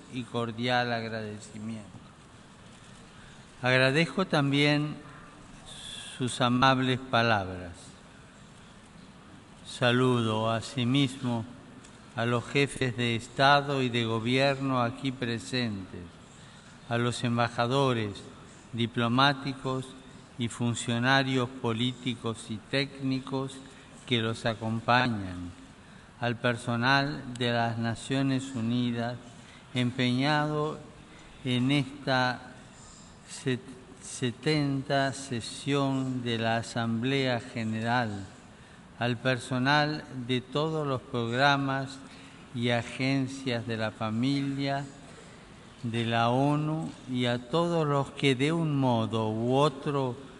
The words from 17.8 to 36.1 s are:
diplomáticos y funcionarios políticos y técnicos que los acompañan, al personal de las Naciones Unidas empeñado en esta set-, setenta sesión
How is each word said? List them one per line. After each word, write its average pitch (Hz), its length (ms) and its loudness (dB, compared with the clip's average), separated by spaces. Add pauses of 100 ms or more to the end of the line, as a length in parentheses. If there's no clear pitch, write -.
diplomáticos 131 1120 0 (540)
y 120 80 0
funcionarios 123 1000 2
políticos 117 1040 -4
y 110 80 -6
técnicos 135 960 -4 (540)
que 123 100 4
los 113 300 0
acompañan, 110 1040 0 (680)
al 120 160 0
personal 127 880 2 (140)
de 120 160 0
las 117 240 2
Naciones 131 800 0
Unidas 120 600 0 (600)
empeñado 143 1040 2 (640)
en 123 260 2
esta 127 720 0 (880)
set-, 127 320 -4 (420)
setenta 139 1120 0
sesión 131 1080 -2